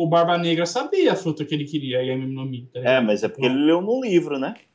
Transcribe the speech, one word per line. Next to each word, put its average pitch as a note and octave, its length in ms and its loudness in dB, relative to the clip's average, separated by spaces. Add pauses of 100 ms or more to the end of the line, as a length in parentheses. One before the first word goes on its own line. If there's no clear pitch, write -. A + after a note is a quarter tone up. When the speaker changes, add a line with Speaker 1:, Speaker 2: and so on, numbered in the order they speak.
Speaker 1:
o D#3+ 40 0
Barba E3+ 300 4
Negra E3+ 280 0
sabia C4 480 0
a - 20 0
fruta D3+ 300 -4
que D3+ 100 -4
ele C#3+ 80 -4
queria, C3+ 360 -4
a - 20 0
Yami C3 240 -4
no C3 200 -6
Mi, B2+ 280 -10
tá B2 60 -8
ligado? B2+ 140 2
Speaker 2:
É, C3 80 4
mas G#2+ 220 0
é G#2+ 60 -2
porque C3+ 160 -4
ele C3+ 200 2
leu E3+ 160 4
no A#3 200 -2
livro, E3 360 0
né? D3+ 180 -6 (200)